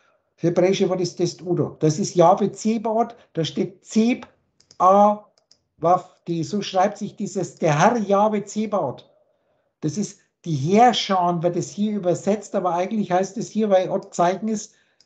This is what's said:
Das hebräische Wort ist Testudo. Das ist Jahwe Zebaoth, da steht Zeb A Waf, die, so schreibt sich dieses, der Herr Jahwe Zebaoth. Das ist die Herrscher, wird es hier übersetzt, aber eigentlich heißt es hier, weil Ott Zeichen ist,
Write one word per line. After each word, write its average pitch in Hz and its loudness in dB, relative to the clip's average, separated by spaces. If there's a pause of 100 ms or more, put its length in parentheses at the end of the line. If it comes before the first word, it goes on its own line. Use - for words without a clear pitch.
(380)
Das 165 0
hebräische 185 2
Wort 180 -2
ist - -4
Testudo. 160 -4
Das 156 2
ist 185 -4
Jahwe 190 4
Zebaoth, 220 -2 (160)
da 160 -4
steht - -6
Zeb 226 0 (520)
A 208 6 (540)
Waf, 175 0
die, 170 -2
so 196 -4
schreibt 190 0
sich - -12
dieses, 190 -8
der 151 0
Herr 226 4
Jahwe 202 0
Zebaoth. 202 -6 (680)
Das - -6
ist - -8 (240)
die 165 -4
Herrscher, 180 2
wird 175 0
es 175 -6
hier 208 -4
übersetzt, 185 -2
aber 180 -2
eigentlich 190 -4
heißt 190 0
es 185 -8
hier, 214 -2
weil 185 2
Ott 185 -6
Zeichen 185 0
ist, 214 -8 (300)